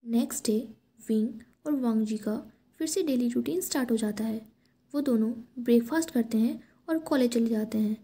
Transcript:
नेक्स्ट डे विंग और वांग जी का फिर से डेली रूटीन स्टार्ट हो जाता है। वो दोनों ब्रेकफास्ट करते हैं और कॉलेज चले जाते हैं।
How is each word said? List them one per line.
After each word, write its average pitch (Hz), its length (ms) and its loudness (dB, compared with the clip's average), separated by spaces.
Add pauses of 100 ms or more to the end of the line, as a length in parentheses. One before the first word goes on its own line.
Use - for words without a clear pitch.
नेक्स्ट 233 420 -2
डे 214 120 2 (500)
विंग 220 200 2 (380)
और 302 100 0
वांग 226 300 2
जी 220 120 -4
का 214 180 -4 (440)
फिर 320 80 -2
से 381 140 0
डेली 254 260 2
रूटीन 247 320 -2
स्टार्ट 262 300 -2
हो 226 60 2
जाता 214 280 -2
है। 220 160 -4 (540)
वो 294 60 0
दोनों 233 300 2 (280)
ब्रेकफास्ट 240 520 2
करते 226 280 0
हैं 233 220 2 (280)
और 320 100 2
कॉलेज 269 320 2
चले 233 180 2
जाते 220 300 -2
हैं। 214 260 0